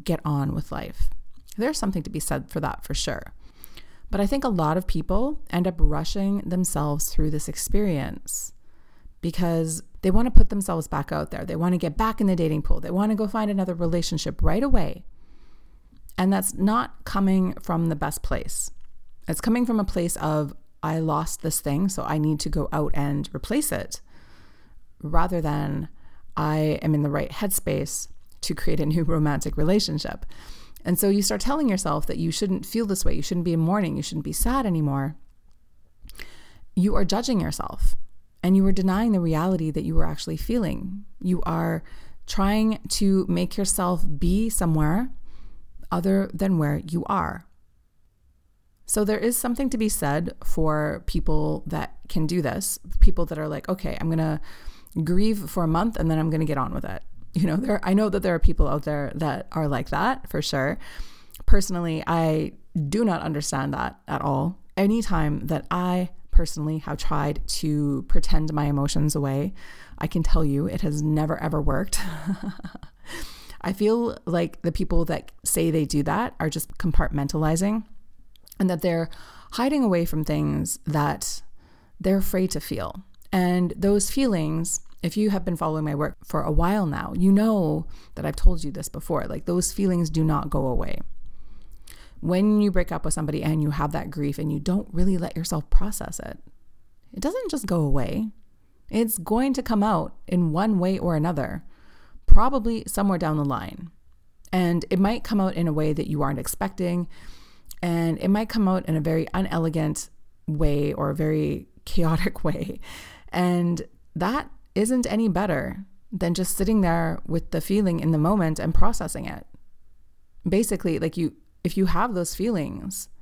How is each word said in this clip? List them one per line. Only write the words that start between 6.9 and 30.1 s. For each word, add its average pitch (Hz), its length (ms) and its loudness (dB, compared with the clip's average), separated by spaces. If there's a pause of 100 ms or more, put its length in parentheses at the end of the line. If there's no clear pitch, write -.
through 156 220 4
this 147 180 -2
experience - 1040 -2 (680)
because 165 600 -2 (200)
they 190 100 2
want 226 160 6
to 240 40 -4
put - 180 12
themselves 185 380 -4
back 147 240 -4
out 151 200 -6
there. 147 140 -8
They 165 100 -6
want 175 180 0
to 180 60 2
get 160 180 -4
back 220 240 0
in 208 60 4
the 185 80 4
dating 156 260 0
pool. - 180 4
They 170 120 -6
want 208 200 0
to 220 40 0
go 208 120 -2
find 214 220 -2
another 190 240 -2
relationship 165 680 -2
right 165 200 4
away. 262 420 4 (1120)
And 185 140 2
that's 190 220 -2
not 220 520 0
coming 190 560 2
from 165 280 0
the 160 60 -2
best 147 260 -4
place. - 500 -2 (560)
It's 160 140 -4
coming 233 240 2
from 226 140 0
a 196 60 0
place 175 320 -2
of, 151 360 -2 (300)
"I 160 160 -2
lost 160 420 -2
this - 180 -4
thing, 147 300 0
so - 140 -6
I 151 160 -4
need 151 220 0
to - 80 -4
go 147 220 0
out 151 220 0
and 147 400 0
replace 254 380 -4
it," - 300 -6 (1000)
rather 170 400 2
than, 151 480 -4 (480)
"I 156 440 0
am 156 120 0
in 151 80 2
the 147 80 0
right 147 220 -4
headspace - 760 -4 (340)
to - 120 -4
create - 260 2
a 151 60 2
new 160 180 2
<laughs> 165 120 2
romantic 147 420 0
relationship." 156 680 0 (600)